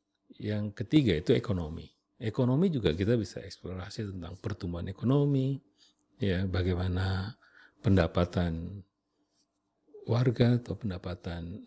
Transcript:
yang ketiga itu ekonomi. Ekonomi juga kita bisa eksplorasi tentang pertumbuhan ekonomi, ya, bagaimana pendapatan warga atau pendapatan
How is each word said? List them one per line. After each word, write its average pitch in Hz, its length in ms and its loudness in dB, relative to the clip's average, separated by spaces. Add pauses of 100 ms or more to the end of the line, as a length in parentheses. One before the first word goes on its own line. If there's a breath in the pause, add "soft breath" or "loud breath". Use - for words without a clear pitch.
(360)
yang 104 400 -4
ketiga 113 400 4
itu 82 160 2
ekonomi. 87 560 -2 (320)
Ekonomi 127 480 2
juga 113 240 2
kita 95 240 2
bisa 113 240 -4
eksplorasi 95 720 -10
tentang 90 240 -12
pertumbuhan 90 560 -6
ekonomi, 139 640 2 (640 soft breath)
ya, 95 240 2
bagaimana 92 880 0 (480 soft breath)
pendapatan 87 1040 2 (1200)
warga 120 560 4
atau 98 160 -8
pendapatan 90 920 -8